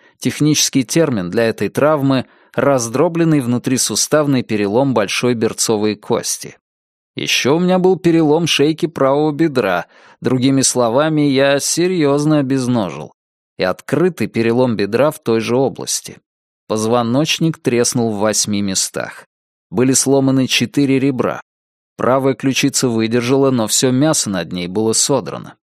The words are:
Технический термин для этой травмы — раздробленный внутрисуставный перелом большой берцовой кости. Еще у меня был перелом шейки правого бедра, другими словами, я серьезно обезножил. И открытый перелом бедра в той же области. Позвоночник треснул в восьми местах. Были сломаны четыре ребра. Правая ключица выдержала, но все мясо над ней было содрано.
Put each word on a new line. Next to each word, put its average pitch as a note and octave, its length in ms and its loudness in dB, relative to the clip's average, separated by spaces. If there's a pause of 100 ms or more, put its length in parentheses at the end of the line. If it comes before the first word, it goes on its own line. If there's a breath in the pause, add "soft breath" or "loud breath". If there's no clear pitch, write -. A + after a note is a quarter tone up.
(180 soft breath)
Технический C#3 680 0
термин B2 460 0
для A2+ 140 0
этой G#2+ 240 -2
травмы — C3+ 580 0 (280 soft breath)
раздробленный C#3 880 2
внутрисуставный B2 1000 0
перелом A2 520 0
большой A2+ 400 0
берцовой G#2+ 640 -2
кости. - 600 -6 (600)
Еще B2 400 0
у F3 40 0
меня F3+ 180 2
был F3+ 180 2
перелом E3 500 2
шейки D3+ 400 0
правого D3 460 0
бедра, B2+ 540 -2 (340 soft breath)
другими C3 420 0
словами, C#3 600 0
я C#3 380 2
серьезно D3+ 800 0
обезножил. A#2+ 760 -2 (440)
И - 60 -4
открытый C3 640 -2
перелом A#2 500 0
бедра A2+ 340 0
в - 120 -12
той A2+ 180 0
же A2+ 160 -2
области. - 640 -4 (480)
Позвоночник A#2+ 920 0
треснул A#2+ 520 0
в G#2 80 -4
восьми G#2 440 0
местах. - 640 -6 (440)
Были B2+ 220 2
сломаны C3+ 540 2
четыре C3+ 520 0
ребра. A#2+ 420 -2 (560)
Правая C3 380 2
ключица C3+ 540 -2
выдержала, A#2+ 640 0
но A2+ 180 0
все B2+ 240 0
мясо C#3+ 380 0
над F2 220 -6
ней F2 140 -6
было A2 260 -2
содрано. - 600 -2 (160)